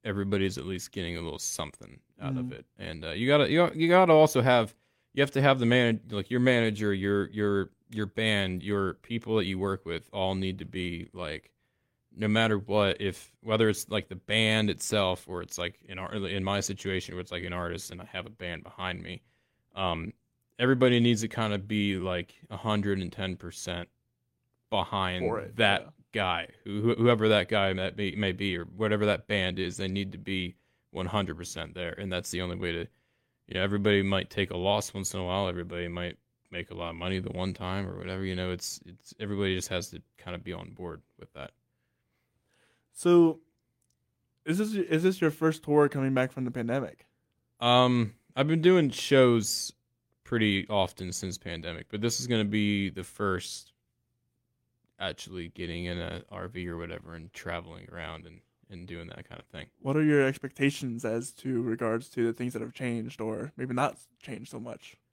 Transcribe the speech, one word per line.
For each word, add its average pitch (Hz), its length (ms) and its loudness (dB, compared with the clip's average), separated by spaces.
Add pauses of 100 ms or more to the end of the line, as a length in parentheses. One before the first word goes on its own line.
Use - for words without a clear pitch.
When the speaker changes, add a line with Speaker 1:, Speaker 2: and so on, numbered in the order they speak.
Speaker 1:
everybody's 98 540 0
at 67 80 -8
least 90 260 -8
getting 87 240 -6
a 82 60 -6
little 78 160 -8
something - 600 -10 (220)
out 135 160 -4
of 127 80 -4
Speaker 2:
Mm-hmm. 123 80 -8
Speaker 1:
it. 110 140 -16 (120)
And, 82 280 -10
uh, 82 60 -6
you 107 140 -2
gotta, 143 240 6
you, 165 240 4
you 160 140 2
gotta 175 240 8
also 156 300 8
have, 120 320 4 (400)
you 139 80 2
have 139 100 2
to 135 100 2
have 135 160 6
the 120 80 2
man-, 117 340 4 (100)
like, 101 200 -4
your 123 100 2
manager, 113 520 4
your, 101 380 2
your, 101 400 0 (200)
your 107 160 -4
band, 98 560 0
your 98 320 0
people 113 420 -4
that 98 100 2
you 92 120 -2
work 95 280 -2
with 85 260 -8
all 95 220 0
need 95 240 -2
to - 80 -10
be, 87 480 -8
like, 80 360 -10 (640)
no 107 140 -2
matter 110 300 4
what, 101 420 2
if, 98 320 -6 (100)
whether 110 260 4
it's, - 200 -2
like, 104 200 -4
the 95 80 -12
band 110 520 2
itself 95 580 0
or 87 160 -8
it's, 87 160 -14
like, 87 300 -8
an 92 100 -12
art-, 92 160 -10
in 95 300 -4
my 98 160 0
situation 95 540 -6
where 90 80 -8
it's, 90 100 -12
like, 87 120 -8
an 87 100 -8
artist 87 360 -6
and 90 100 -14
I 90 120 -14
have 92 140 -8
a 110 40 -16
band 87 320 -10
behind 90 400 -8
me, 87 200 -12 (520)
um, 87 380 -2 (460)
everybody 123 420 4
needs 117 220 4
to 113 60 -4
kinda 107 300 -2
be, 101 380 -2
like, 90 380 -4 (160)
a 104 60 -10
hundred 101 440 0
and 87 120 -6
ten 95 240 -6
percent 87 520 -8 (800)
behind 92 540 0
Speaker 2:
For 110 160 -2
it, 107 160 -12
Speaker 1:
that 104 260 4
Speaker 2:
yeah. - 80 -18 (220)
Speaker 1:
guy, 90 360 -2 (160)
who, 104 180 -4
who, 117 120 4
whoever 113 360 6
that 101 180 4
guy 98 240 2
may 92 180 -2
be, 95 240 -4
may 101 180 0
be, 95 240 -2
or 85 80 -6
whatever 104 420 0
that 101 200 0
band 95 320 0
is, 90 200 -4
they 95 100 -4
need 98 240 -4
to - 60 -12
be 92 360 -4 (360)
one 92 160 -6
hundred 87 300 -2
percent 82 380 -12
there. 87 240 -6
And 95 140 -8
that's 90 180 -6
the 87 120 -4
only 90 140 -4
way 90 160 -4
to, 85 140 -6 (600)
you - 80 -16
know, 92 80 0
everybody 101 400 4
might 95 260 0
take 98 220 -4
a 90 60 -6
loss 92 360 0
once 98 220 -6
in 98 60 -4
a 90 40 -4
while. 92 240 -2
Everybody 87 400 -6
might 87 300 -8 (320)
make 87 200 -10
a 92 40 -16
lot 87 160 -8
of 82 60 -10
money 92 220 -2
the 92 120 -6
one 90 240 -4
time 92 340 -6
or 92 80 -10
whatever, 92 280 -8
you 92 100 -4
know, 90 160 -4
it's, - 340 -8
it's, - 360 -20
everybody 101 340 -2
just 92 140 -4
has 90 220 -4
to 82 120 -14 (160)
kinda 90 200 -12
be 87 140 -12
on 87 180 -12
board 87 300 -12 (180)
with - 160 -20
that. 69 180 -14 (1400)
Speaker 2:
So 170 480 6 (1040)
is 165 140 0
this, 214 160 -2
is 165 280 0
this 185 180 2
your 160 100 4
first 156 320 0
tour 147 260 6
coming 135 260 0
back 127 180 2
from 127 120 -6
the 123 60 -4
pandemic? 127 560 -4 (540)
Speaker 1:
Um, 120 540 6 (200)
I've 139 140 2
been 160 120 4
doing 170 300 8
shows 120 840 4 (520)
pretty 107 440 2
often 92 440 0
since 90 260 -8
pandemic, 85 520 -10
but 107 120 -6
this 113 180 0
is 127 60 -8
gonna 113 180 2
be 104 460 0
the 92 140 -10
first - 680 -4 (1300)
actually 90 500 -8
getting 87 340 -8
in 87 140 -6
a 85 320 -8
R 95 180 -12
V 90 200 -10
or 85 80 -8
whatever 85 380 -12
and 82 180 -18
traveling 85 580 -10
around 82 360 -12
and, 82 140 -20 (300)
and 90 160 -14
doing 85 220 -12
that - 200 -16
kind 85 120 -18
of - 60 -20
thing. - 220 -16 (120)
Speaker 2:
What 139 160 -2
are 156 60 4
your 147 240 6
expectations 135 800 -2
as 117 300 -2
to 127 280 -4
regards 113 480 -2
to 120 160 0
the 117 80 0
things 123 180 -6
that 110 80 -8
have 117 140 -10
changed 120 460 -6
or 110 360 -6
maybe 127 160 -6
not 127 240 0 (240)
changed 117 300 -14
so 120 100 -12
much? - 360 -16 (160)